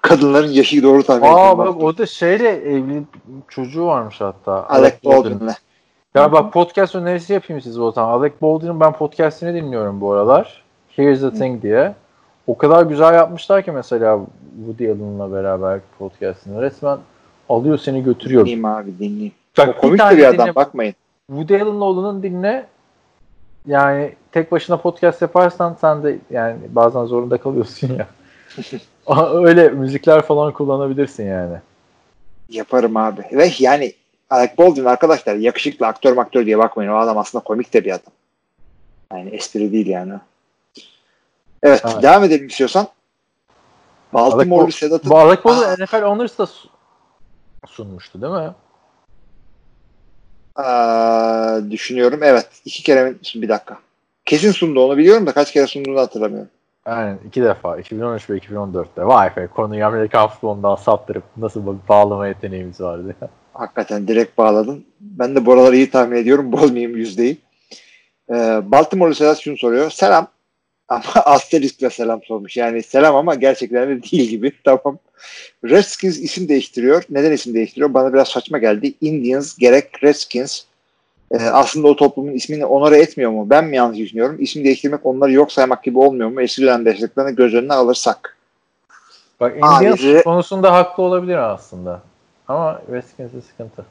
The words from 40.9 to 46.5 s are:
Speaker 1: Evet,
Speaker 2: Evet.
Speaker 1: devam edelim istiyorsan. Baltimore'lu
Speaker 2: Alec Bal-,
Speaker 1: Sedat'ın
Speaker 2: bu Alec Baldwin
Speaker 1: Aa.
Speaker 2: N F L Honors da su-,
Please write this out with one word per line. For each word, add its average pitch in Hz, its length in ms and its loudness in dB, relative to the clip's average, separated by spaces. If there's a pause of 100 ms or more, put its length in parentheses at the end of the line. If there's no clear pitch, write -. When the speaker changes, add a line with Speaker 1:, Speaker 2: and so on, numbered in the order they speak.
Speaker 1:
Evet, 143 220 6
Speaker 2:
Evet. 113 180 -2
Speaker 1:
devam 180 200 8
edelim 151 240 0
istiyorsan. 143 400 -2 (1300)
Baltimore'lu 135 500 4
Speaker 2:
Alec 170 40 4
Bal-, 165 40 -4
Speaker 1:
Sedat'ın 151 380 -4
Speaker 2:
bu 156 80 6
Alec 165 260 6
Baldwin 240 260 4
Speaker 1:
Aa. 185 100 -2
Speaker 2:
N 190 60 -6
F 220 160 -2
L - 20 -4
Honors 208 340 -4
da 208 80 -2
su-, - 240 -20 (1000)